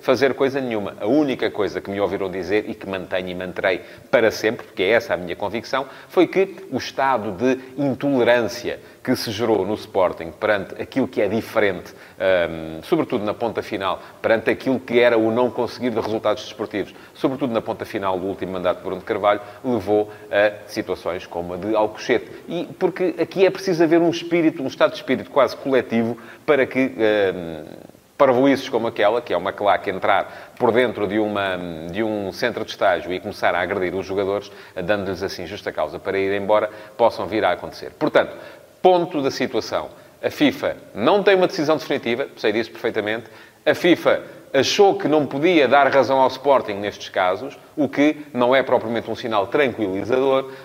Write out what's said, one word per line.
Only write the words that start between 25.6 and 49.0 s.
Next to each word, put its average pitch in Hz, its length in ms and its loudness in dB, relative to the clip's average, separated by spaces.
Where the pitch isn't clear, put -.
para 135 180 4
que, 131 320 0
hum, 92 680 0
parvoíces 135 540 4
como 117 160 0
aquela, 113 340 2
que 101 140 -4
é - 20 2
uma 95 160 -2
claque 101 380 2
entrar 95 680 -2
por 117 140 4
dentro 107 340 2
de 101 120 0
uma, 101 400 0
de 101 120 -2
um 104 300 -4
centro 110 320 -4
de - 60 -12
estágio 85 420 0
e 90 80 -4
começar 101 340 -2
a 87 60 -2
agredir 92 340 -2
os 95 120 -4
jogadores, 98 440 -4
dando-lhes 92 480 -4
assim 90 240 -8
justa 98 240 -10
causa 80 280 -4
para 98 180 -4
ir 98 240 0
embora, 104 300 2
possam 110 300 2
vir 98 180 -2
a 90 60 4
acontecer. 78 480 -8
Portanto, - 360 2
ponto 175 400 2
da 135 100 0
situação. 107 580 -4
A 117 80 0
fifa - 460 0
não 160 280 2
tem 196 120 6
uma 185 120 4
decisão 156 300 0
definitiva, 127 600 -2
sei 113 160 0
disso 113 180 -2
perfeitamente. 110 560 -4
A 147 80 4
fifa 143 480 4
achou 175 440 4
que - 120 -2
não 147 180 4
podia 147 400 2
dar 135 260 6
razão 135 280 4
ao 127 80 6
Sporting 127 460 2
nestes 101 340 -8
casos, 98 500 -2
o 143 140 0
que 147 440 0
não 123 220 4
é 131 80 4
propriamente 113 480 -2